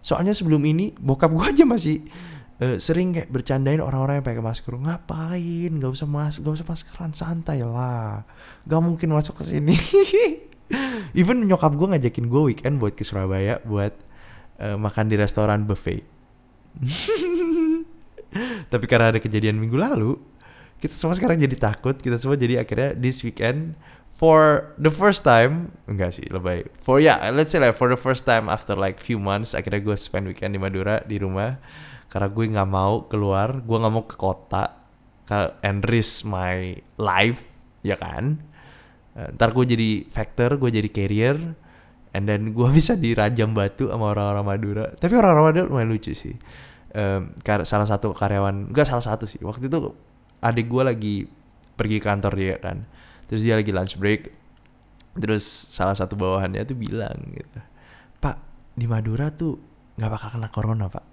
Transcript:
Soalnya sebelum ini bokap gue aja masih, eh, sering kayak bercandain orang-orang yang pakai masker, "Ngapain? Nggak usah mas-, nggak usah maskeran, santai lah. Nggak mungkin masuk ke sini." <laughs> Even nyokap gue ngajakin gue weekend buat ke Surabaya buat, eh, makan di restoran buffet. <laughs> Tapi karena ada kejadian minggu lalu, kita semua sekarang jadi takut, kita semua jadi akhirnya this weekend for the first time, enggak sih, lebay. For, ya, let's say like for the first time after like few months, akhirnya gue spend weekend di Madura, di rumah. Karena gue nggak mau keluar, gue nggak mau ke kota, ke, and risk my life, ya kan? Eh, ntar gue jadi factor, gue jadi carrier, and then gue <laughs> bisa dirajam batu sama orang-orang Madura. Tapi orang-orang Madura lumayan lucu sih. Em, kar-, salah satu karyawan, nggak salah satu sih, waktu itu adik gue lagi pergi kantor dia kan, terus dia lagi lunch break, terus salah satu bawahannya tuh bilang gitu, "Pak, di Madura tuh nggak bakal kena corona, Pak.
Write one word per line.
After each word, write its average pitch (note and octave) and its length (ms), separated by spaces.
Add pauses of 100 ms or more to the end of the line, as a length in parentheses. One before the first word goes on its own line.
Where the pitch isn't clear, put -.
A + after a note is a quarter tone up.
Soalnya F3+ 320
sebelum D#3 300
ini E3 320
bokap C3+ 340
gue D#3+ 140 (100)
aja C#4+ 80
masih, E3 400 (540)
eh, B2 240
sering F3 340
kayak - 140
bercandain C3+ 500
orang-orang C3+ 400
yang C3+ 60
pakai A#2 180
masker, A2+ 320
"Ngapain? E3+ 960
Nggak C3 220
usah D3 160
mas-, D3+ 320
nggak D#3 160
usah D#3+ 100
maskeran, E3 460
santai D#3+ 480
lah. A#2 640 (400)
Nggak D#3+ 160
mungkin E3 320
masuk D3+ 260
ke - 60
sini." D3 320 (720)
<laughs> A#3+ 720
Even A3+ 260
nyokap D#3+ 320
gue F3 140
ngajakin A#2+ 400
gue C#3 180
weekend B2+ 320
buat G#2 160
ke G#2 80
Surabaya F#2+ 560
buat, G#2 320 (640)
eh, G2+ 220
makan G#2+ 260
di A2 160
restoran G#2 480
buffet. - 320 (680)
<laughs> E3 500 (1500)
Tapi B2 160
karena A2+ 240
ada A2+ 80
kejadian G#2+ 400
minggu A2+ 160
lalu, D#3+ 400 (640)
kita - 160
semua E3 180
sekarang F3+ 240
jadi C#3 220
takut, B2 400
kita A#2+ 160
semua C3 240
jadi A#2+ 240
akhirnya B2+ 320
this B2+ 260
weekend C#3+ 540 (400)
for D#3 640
the D3 80
first F#3 400
time, C3+ 480 (100)
enggak F#2 300
sih, - 160
lebay. F2+ 320 (160)
For, C#3 240
ya, C#3+ 160 (160)
let's D3+ 160
say F3 80
like A#2+ 160
for B2 160
the B2 80
first B2+ 240
time A2+ 240
after G#2 260
like G2 240
few A2+ 220
months, G2+ 320
akhirnya G2+ 320
gue G#2 160
spend G2 320
weekend G2 240
di F#2+ 80
Madura, G2 400
di G#2 160
rumah. G2 400 (480)
Karena G2 240
gue A2+ 140 (100)
nggak G2 160
mau G2 400
keluar, G#2 480
gue A2+ 180
nggak A2 160
mau A2+ 140
ke - 80
kota, - 640 (480)
ke, G#2 100 (300)
and G2+ 240
risk A2+ 320
my F#2 560 (160)
life, G#2 560 (320)
ya G2 160
kan? A#2+ 400 (720)
Eh, - 240
ntar A#2 160
gue B2+ 160
jadi A2 400
factor, A#2+ 480
gue B2+ 160
jadi G#2+ 180
carrier, G#2+ 480 (800)
and G2 100
then G#2+ 300
gue A#2+ 180
<laughs> - 0
bisa F3 240
dirajam A2+ 560
batu G#2 380
sama G#2 260
orang-orang G2+ 300
Madura. G#2 380 (120)
Tapi F3 160
orang-orang F3 380
Madura F3+ 160
lumayan A#2 260
lucu - 220
sih. - 180 (580)
Em, G2 400 (140)
kar-, G#2 240
salah G#2 180
satu G#2 300
karyawan, G2+ 560
nggak D3 100
salah B2 220
satu A2 240
sih, - 160
waktu B2 260
itu - 240 (480)
adik A#2 240
gue B2 160
lagi G#2+ 320 (640)
pergi G#2+ 240
kantor G2+ 320
dia F#2+ 240
kan, F#2+ 240 (460)
terus A2 180
dia A2 80
lagi G#2+ 160
lunch F#2+ 240
break, G#2 320 (880)
terus G#2 300
salah - 500
satu F#2+ 240
bawahannya F#2+ 480
tuh C3+ 80
bilang A2 400 (160)
gitu, - 300 (580)
"Pak, - 160 (400)
di A#2 160
Madura A2+ 400
tuh D3+ 240 (400)
nggak G#2+ 160
bakal A2 240
kena A2+ 160
corona, G#2+ 400
Pak. - 220